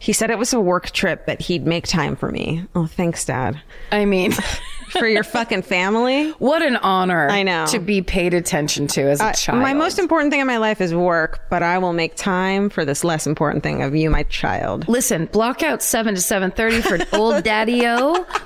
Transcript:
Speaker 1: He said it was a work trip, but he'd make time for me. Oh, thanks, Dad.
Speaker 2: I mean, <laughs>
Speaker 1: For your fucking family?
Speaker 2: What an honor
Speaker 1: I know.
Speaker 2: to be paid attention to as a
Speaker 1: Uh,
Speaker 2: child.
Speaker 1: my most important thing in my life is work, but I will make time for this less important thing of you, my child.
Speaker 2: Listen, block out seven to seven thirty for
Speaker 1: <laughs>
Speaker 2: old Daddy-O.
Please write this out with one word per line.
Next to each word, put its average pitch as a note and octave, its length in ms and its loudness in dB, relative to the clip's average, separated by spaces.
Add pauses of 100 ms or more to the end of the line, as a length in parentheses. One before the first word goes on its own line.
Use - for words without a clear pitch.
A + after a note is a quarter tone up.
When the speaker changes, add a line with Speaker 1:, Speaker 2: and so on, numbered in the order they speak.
Speaker 1:
He G#3 140 0
said A3+ 160 0
it A3+ 80 0
was B3 160 0
a B3 60 2
work F3+ 300 0
trip, - 360 -2
but - 160 -4
he'd D3+ 240 -2
make E3 200 0
time C#3+ 300 0
for - 160 -4
me. E3 320 -4 (100)
Oh, E3+ 120 0
thanks, E3+ 380 -2
Dad. B2+ 360 -4 (320)
Speaker 2:
I G#3 140 2
mean, F#3 260 2
<laughs> - 100 -4 (560)
Speaker 1:
For B3 80 0
your G#3+ 160 2
fucking A3+ 400 -2
family? A#3 760 0
Speaker 2:
What D4+ 240 2
an C4 140 2
honor F#3 520 2
Speaker 1:
I G3+ 140 2
know. F3 240 0
Speaker 2:
to A3 120 0
be F#3+ 220 0
paid F3 320 0
attention D3+ 560 0
to D3+ 140 0
as C#3 180 4
a - 60 2
Speaker 1:
Uh, - 80 0
Speaker 2:
child. - 260 0
Speaker 1:
my C4+ 140 2
most E4+ 240 0
important D#4 340 2
thing C#4+ 80 2
in C4+ 60 2
my B3+ 100 0
life G#3+ 240 0
is E3+ 140 0
work, E3+ 560 2
but F3 120 0
I F3 140 2
will F#3 160 0
make E3 240 -2
time G3 540 0
for E3+ 160 -2
this C#3+ 180 -2
less D#3+ 220 0
important D3 360 0
thing C#3+ 200 -2
of C#3 120 -2
you, D#3 140 2
my D3+ 160 2
child. - 640 -2
Speaker 2:
Listen, A3 380 0
block A3+ 360 0
out C#4+ 200 -2
seven A3+ 320 0
to F3+ 80 -2
seven F#3+ 280 0
thirty A3+ 300 0
for A3+ 260 0
Speaker 1:
<laughs> - 80 -10
Speaker 2:
old A3+ 300 2
Daddy-O. A#3+ 840 2 (200)